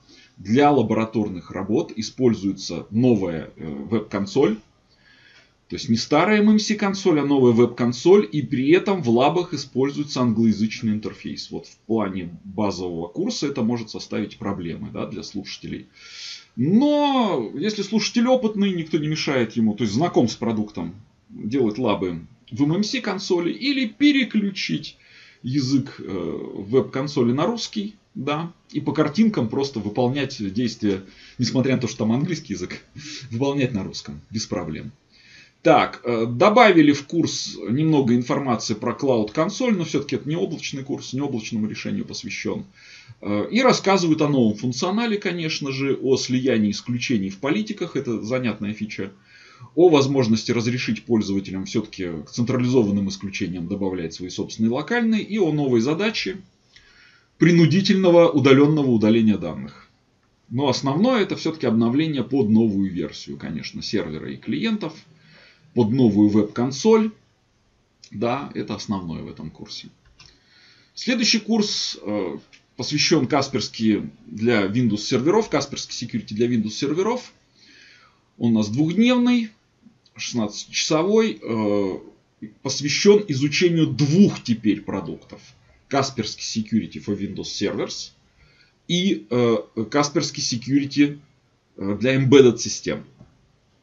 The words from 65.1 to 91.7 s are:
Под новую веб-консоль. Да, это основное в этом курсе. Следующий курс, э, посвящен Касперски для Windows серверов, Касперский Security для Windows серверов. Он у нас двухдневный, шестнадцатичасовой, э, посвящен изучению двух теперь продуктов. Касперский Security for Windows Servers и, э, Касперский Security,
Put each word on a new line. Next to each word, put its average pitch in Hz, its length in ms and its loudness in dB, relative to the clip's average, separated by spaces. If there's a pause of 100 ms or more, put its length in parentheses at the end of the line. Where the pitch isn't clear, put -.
Под 110 180 2
новую 107 380 4
веб-консоль. 139 840 2 (1000)
Да, 117 440 -4
это 107 200 -6
основное 90 480 -6
в 71 60 -12
этом 76 220 -14
курсе. - 380 -18 (1040)
Следующий 226 460 0
курс, - 640 -2
э, 95 360 -6 (380)
посвящен 147 500 0
Касперски 110 840 0 (160)
для 110 400 0
Windows 104 320 0
серверов, 165 520 0
Касперский - 580 -6
Security 110 260 -8
для 117 140 0
Windows 110 240 0
серверов. 185 600 -4 (1080)
Он 117 140 0
у 113 40 4
нас 107 140 2
двухдневный, 226 800 2 (640)
шестнадцатичасовой, 170 1300 0
э, 104 580 -2 (640)
посвящен 170 680 4
изучению 151 580 2
двух 147 560 4
теперь 104 380 0
продуктов. - 580 -10 (480)
Касперский - 760 -4
Security 104 400 -4
for 101 140 -4
Windows 95 260 -8
Servers 104 680 -6 (760)
и, 180 420 0
э, 120 280 2 (320)
Касперский 147 540 -2
Security, 143 760 0 (580)